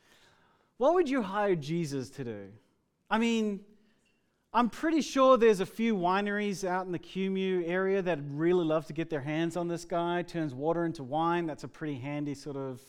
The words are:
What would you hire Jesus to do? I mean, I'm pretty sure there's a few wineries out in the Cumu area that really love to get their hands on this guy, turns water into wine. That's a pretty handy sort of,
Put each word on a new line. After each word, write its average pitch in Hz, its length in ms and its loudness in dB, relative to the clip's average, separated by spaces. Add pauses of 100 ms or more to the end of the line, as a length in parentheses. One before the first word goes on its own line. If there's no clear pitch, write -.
(800)
What 294 140 6
would 339 160 4
you 269 100 0
hire 202 340 0
Jesus 143 540 -4
to - 160 -12
do? 104 240 -10 (640)
I 214 80 2
mean, 220 420 0 (920)
I'm 233 160 4
pretty 320 320 0
sure 262 340 6
there's 214 240 6
a 190 60 -2
few 226 280 0
wineries 202 720 0
out 185 200 -2
in 180 60 -6
the 170 60 -2
Cumu 190 720 -2
area 190 320 2
that 170 180 0 (120)
really 170 340 2
love 156 220 2
to 156 80 -12
get 160 160 -6
their 147 100 -2
hands 160 380 -2
on 170 100 -2
this 165 160 -4
guy, 175 380 -2
turns 160 320 -6
water 165 320 0
into 160 180 -6
wine. 165 400 0
That's 147 200 -8
a 135 40 -10
pretty 147 300 -8
handy 147 340 -4
sort 139 240 -10
of, 131 320 -8